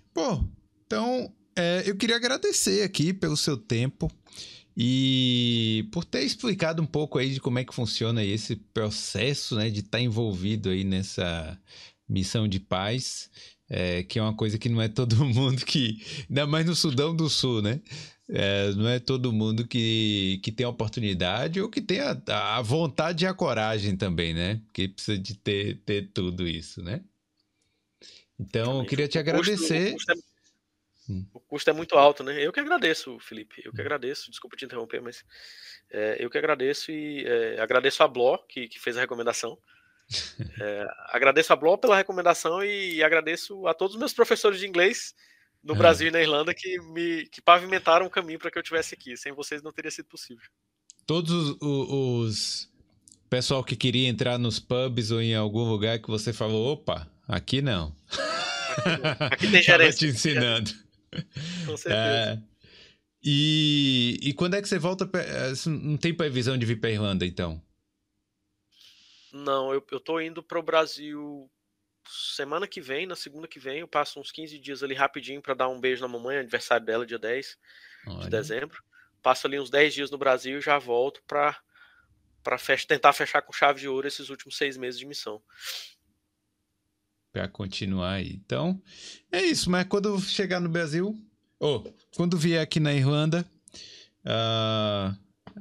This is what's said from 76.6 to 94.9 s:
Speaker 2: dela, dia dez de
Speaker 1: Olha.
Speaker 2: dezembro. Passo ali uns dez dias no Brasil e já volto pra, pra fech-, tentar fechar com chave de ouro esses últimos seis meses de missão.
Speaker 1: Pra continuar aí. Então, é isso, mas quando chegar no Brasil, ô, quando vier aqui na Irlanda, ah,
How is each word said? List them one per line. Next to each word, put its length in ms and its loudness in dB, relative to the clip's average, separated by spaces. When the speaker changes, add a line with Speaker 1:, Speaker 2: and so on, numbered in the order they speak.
Speaker 2:
dela, 200 0
dia 120 -10
dez 400 -6
de 60 -12
Speaker 1:
Olha. 180 -10
Speaker 2:
dezembro. 540 -4
Passo 260 2
ali 120 -4
uns 100 -8
dez 240 6
dias 180 -6
no 60 -10
Brasil 420 0
e 20 -8
já 160 2
volto 480 -2
pra, 320 0
pra 140 -2
fech-, 280 -2
tentar 280 6
fechar 280 0
com 120 -14
chave 260 2
de 80 -8
ouro 200 -4
esses 220 -10
últimos 280 -14
seis 200 -2
meses 220 -8
de 60 -14
missão. 360 -12
Speaker 1:
Pra 160 -6
continuar 680 -4
aí. 180 -6
Então, 340 -2
é 100 0
isso, 300 0
mas 160 2
quando 320 0
chegar 400 0
no 100 0
Brasil, 480 0
ô, 240 0
quando 220 2
vier 240 4
aqui 180 0
na 140 4
Irlanda, 500 4
ah, 920 0